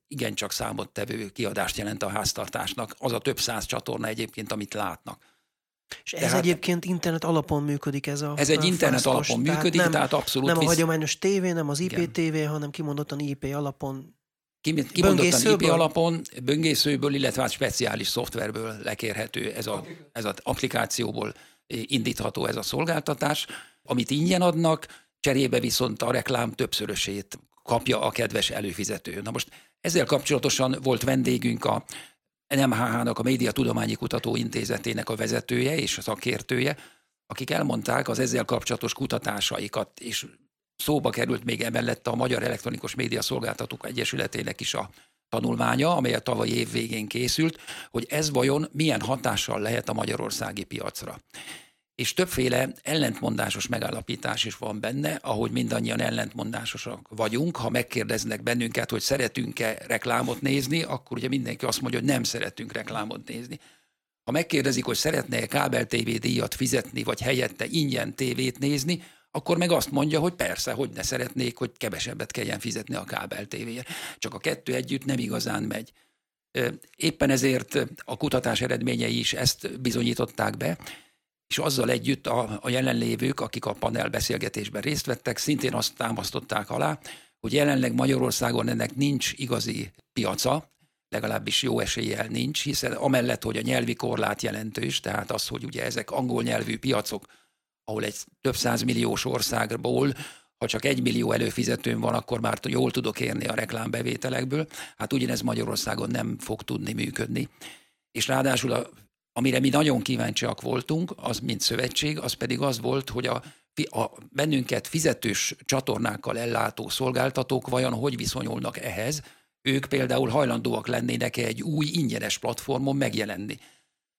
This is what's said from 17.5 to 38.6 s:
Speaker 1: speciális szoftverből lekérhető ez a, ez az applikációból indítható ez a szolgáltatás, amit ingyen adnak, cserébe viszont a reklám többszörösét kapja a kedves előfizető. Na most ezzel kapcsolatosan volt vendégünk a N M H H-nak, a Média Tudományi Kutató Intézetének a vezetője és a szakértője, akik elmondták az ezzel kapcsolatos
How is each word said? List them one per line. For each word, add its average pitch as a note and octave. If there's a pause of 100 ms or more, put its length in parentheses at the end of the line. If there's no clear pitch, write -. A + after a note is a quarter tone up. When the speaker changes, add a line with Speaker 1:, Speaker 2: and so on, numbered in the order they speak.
Speaker 1:
speciális A2
szoftverből A2+
lekérhető G#2+
ez G#2+
a, G2+ (260)
ez A2+
az G2+
applikációból A2+ (340)
indítható -
ez -
a -
szolgáltatás, D3+ (400)
amit B2+
ingyen F3
adnak, E3 (160)
cserébe C3
viszont A#2
a A#2
reklám A#2+
többszörösét G#2 (240)
kapja A#2
a -
kedves G#2+
előfizető. G2
Na A2
most B2 (320)
ezzel E3+
kapcsolatosan C3
volt C3
vendégünk B2
a A2 (720)
N C3+
M C3+
H A#2
H-nak, A#2
a -
Média A#2+
Tudományi A2+
Kutató A2+
Intézetének A2+
a A2+
vezetője A#2+
és A2
a -
szakértője, B2 (480)
akik -
elmondták B2
az A#2
ezzel B2
kapcsolatos A#2